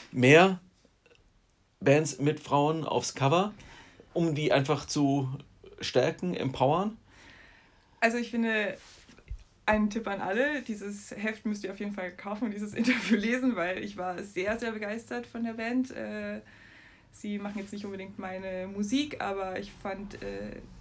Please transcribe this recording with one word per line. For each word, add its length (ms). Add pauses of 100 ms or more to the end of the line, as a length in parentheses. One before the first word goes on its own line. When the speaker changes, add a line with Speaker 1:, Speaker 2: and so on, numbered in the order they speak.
(120)
Speaker 1:
mehr 480 (1200)
Bands 400
mit 200
Frauen 460
aufs 300
Cover, 380 (600)
um 220
die 160
einfach 340
zu 440 (500)
stärken, 560
empowern? 640 (1040)
Speaker 2:
Also 180
ich 140
finde, 460 (880)
ein 240
Tipp 180
an 140
alle, 400
dieses 500
Heft 340
müsst 180
ihr 80
auf 80
jeden 140
Fall 180
kaufen 340
und 60
dieses 220
<laughs> 20
Interview 420
lesen, 380
weil 280
ich 140
war 260
sehr, 360
sehr 120
begeistert 540
von 180
der 100
Band. 380
Äh, 500 (720)
sie 280
machen 200
jetzt 140
nicht 120
unbedingt 340
meine 480
Musik, 540
aber 380
ich 120
fand, 500
äh, 400 (200)